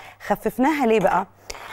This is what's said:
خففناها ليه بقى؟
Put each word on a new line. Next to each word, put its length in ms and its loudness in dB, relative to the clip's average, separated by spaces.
خففناها 680 0
ليه 140 4
بقى؟ 280 2